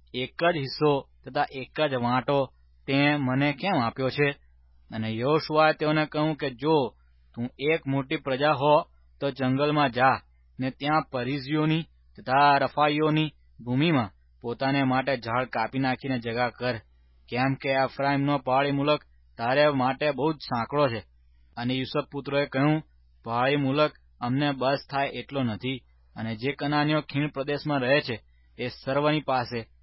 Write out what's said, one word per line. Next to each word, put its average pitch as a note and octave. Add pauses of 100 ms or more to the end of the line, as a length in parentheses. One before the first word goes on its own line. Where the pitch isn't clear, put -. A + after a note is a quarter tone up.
(140)
એક B2+
જ E3+
હિસ્સો C#3+ (280)
તથા C#3+
એક C3 (120)
જ C3+
વાંટો B2 (500)
તે C3+ (200)
મને C3+
કેમ E3+
આપ્યો B2+
છે? C#3+ (640)
અને A2
યહોશુઆએ D3+
તેઓને D3+
કહ્યું D3+
કે C#3+
જો D3 (600)
તું A#2+ (120)
એક D#3
મોટી C#3
પ્રજા C#3
હો, D3 (480)
તો C#3+
જંગલમાં C3+
જા B2 (420)
ને B2+
ત્યાં D3+
પરિઝીઓની D3 (240)
તથા C#3
રફાઈઓની D3+ (260)
ભૂમિમાં B2+ (300)
પોતાને C3+
માટે C3
ઝાડ A#2+
કાપી A#2
નાખીને C3
જગા A#2
કર, B2 (540)
કેમ B2+
કે C#3
એફ્રાઈમનો C#3
પહાડી C#3
મુલક D3 (360)
તારે C3
માટે C3
બહુ C3
જ D#3
સાંકડો C3+
છે. A2+ (560)
અને B2
યુસુફ C3
પુત્રોએ C#3+
કહ્યું, D3+ (420)
પહાડી B2+
મુલક C#3+ (260)
અમને C3+
બસ C3+
થાય C#3
એટલો C3+
નથી, B2 (320)
અને A2+
જે B2
કનાનીઓ D3
ખીણ C#3+
પ્રદેશમાં C#3+
રહે C3
છે, B2 (420)
તે B2
સર્વની D3
પાસે, B2 (240)